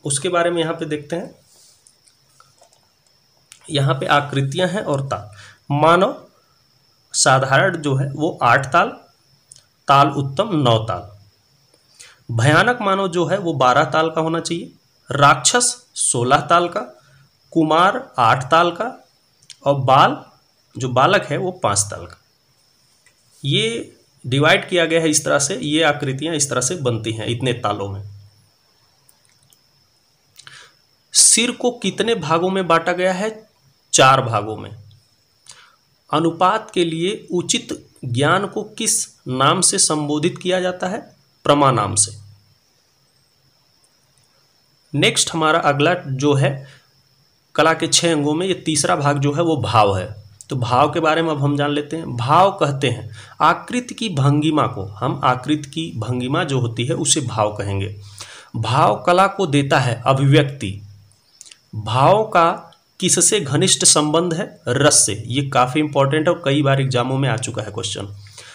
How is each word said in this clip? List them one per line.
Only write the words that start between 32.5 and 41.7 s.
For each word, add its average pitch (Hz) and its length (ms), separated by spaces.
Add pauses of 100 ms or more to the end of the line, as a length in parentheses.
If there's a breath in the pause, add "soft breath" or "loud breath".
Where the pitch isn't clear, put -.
में 190 160
बांटा 165 260
गया 180 200
है? 214 360 (440)
चार 135 280
भागों 110 360
में। 104 140 (1400 loud breath)
अनुपात 180 600
के 180 140
लिए 170 480
उचित - 560 (160)
ज्ञान 147 420
को 208 160
किस - 440 (220)
नाम 139 320
से 190 180
संबोधित 151 600
किया 180 220
जाता 180 280
है? 208 100 (460)
प्रमा 143 260